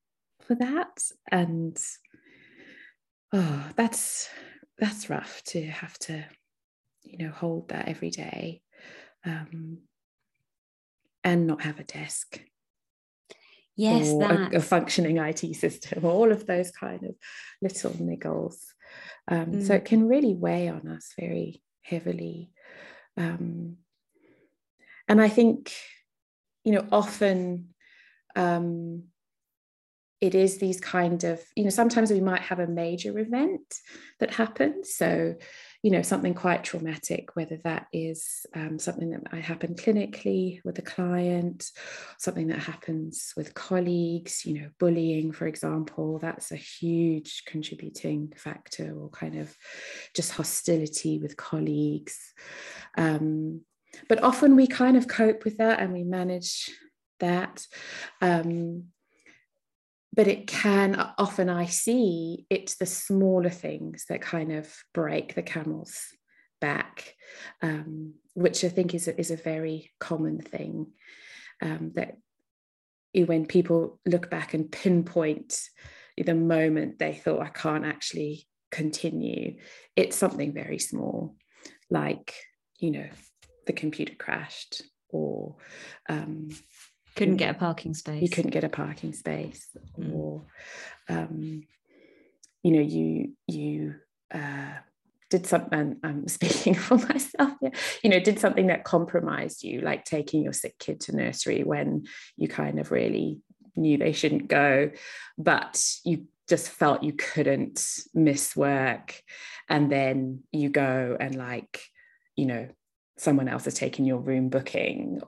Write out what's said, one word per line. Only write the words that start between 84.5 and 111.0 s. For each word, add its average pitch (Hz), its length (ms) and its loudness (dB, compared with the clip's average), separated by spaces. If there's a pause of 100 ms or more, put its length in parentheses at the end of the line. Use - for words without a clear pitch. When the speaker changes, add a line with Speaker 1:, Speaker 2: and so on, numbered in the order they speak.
Speaker 1:
or, 71 480 -6 (520)
um, 156 400 -6 (680)
Speaker 2:
Couldn't 190 220 4
Speaker 1:
you 175 60 2
know, - 60 0
Speaker 2:
get - 40 -2
a - 40 -16
parking 165 340 -2
space. 151 280 -6
Speaker 1:
you 175 80 4
couldn't 175 220 0
get 156 120 0
a 156 60 -2
parking 151 440 -8
space, 156 540 -8 (320)
Speaker 2:
Mm. 156 140 -6
Speaker 1:
or, 151 320 -8 (640)
um, 160 540 -6 (1000)
you 175 80 6
know, 156 100 8
you, 160 520 0 (140)
you, 151 480 -4 (380)
uh, 143 400 -8 (560)
did 180 160 2
something, 151 580 0
I'm 147 240 -4
<laughs> - 100 -4
speaking - 380 4
for - 220 4
myself - 640 2
here, 262 120 -2 (320)
you 220 60 8
know, 185 100 8
did 208 200 4
something 190 280 4
that 170 180 2
compromised 165 800 0
you, - 180 -6
like 147 240 -2
taking 151 380 0
your 139 100 -2
sick - 260 -6
kid - 220 -6
to - 140 -6
nursery - 480 0
when 147 420 0 (320)
you 156 100 0
kind 76 320 -2
of - 120 -4
really 58 480 0 (360)
knew 156 220 4
they 151 160 2
shouldn't 147 340 0
go, 143 440 4 (460)
but - 460 2 (220)
you 170 220 0 (200)
just 170 220 2
felt 147 340 2
you 151 100 0
couldn't - 720 0 (280)
miss 151 420 4
work. 135 640 0 (480)
And 147 220 6
then 135 520 2 (100)
you 147 160 2
go 131 500 2